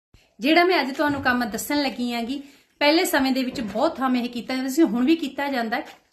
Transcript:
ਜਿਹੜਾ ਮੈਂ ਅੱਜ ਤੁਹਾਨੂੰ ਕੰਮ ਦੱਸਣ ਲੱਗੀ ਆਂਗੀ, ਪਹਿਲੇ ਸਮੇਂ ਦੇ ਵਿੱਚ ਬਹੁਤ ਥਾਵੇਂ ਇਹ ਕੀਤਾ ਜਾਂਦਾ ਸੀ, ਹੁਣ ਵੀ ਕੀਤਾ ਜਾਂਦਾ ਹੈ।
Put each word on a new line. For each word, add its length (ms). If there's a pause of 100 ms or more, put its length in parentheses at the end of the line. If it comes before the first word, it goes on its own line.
(400)
ਜਿਹੜਾ 240
ਮੈਂ 180
ਅੱਜ 140
ਤੁਹਾਨੂੰ 260
ਕੰਮ 240
ਦੱਸਣ 360
ਲੱਗੀ 320
ਆਂਗੀ, 300 (360)
ਪਹਿਲੇ 260
ਸਮੇਂ 260
ਦੇ 120
ਵਿੱਚ 180
ਬਹੁਤ 360
ਥਾਵੇਂ 260
ਇਹ 60
ਕੀਤਾ 260
ਜਾਂਦਾ 140
ਸੀ, 120
ਹੁਣ 240
ਵੀ 100
ਕੀਤਾ 320
ਜਾਂਦਾ 300
ਹੈ। 80 (280)